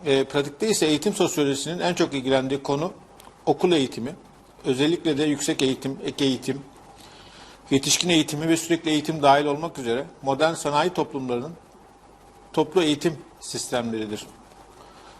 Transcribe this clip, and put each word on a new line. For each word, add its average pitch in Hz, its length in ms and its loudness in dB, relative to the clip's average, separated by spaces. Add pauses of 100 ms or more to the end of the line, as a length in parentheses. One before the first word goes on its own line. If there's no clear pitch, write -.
e, 135 200 2
pratikte 143 440 -2
ise 180 180 2
eğitim 156 280 2
sosyolojisinin 147 640 0
en 175 160 0
çok 165 200 0
ilgilendiği 131 480 0
konu 147 300 -2 (540)
okul 175 260 2
eğitimi, 135 420 0 (500)
özellikle 147 540 0
de 151 60 0
yüksek 147 380 -2
eğitim, 131 420 -2
ek 143 200 -2
eğitim, 135 380 -2 (1080)
yetişkin 143 380 2
eğitimi 156 400 2
ve 165 80 6
sürekli 165 340 0
eğitim 151 320 -2
dahil 143 220 6
olmak 147 340 -4
üzere 127 280 -2 (160)
modern 139 320 2
sanayi 151 360 0
toplumlarının 139 600 -4 (1000)
toplu 156 300 2
eğitim 151 360 0 (220)
sistemleridir. 113 840 -6 (920)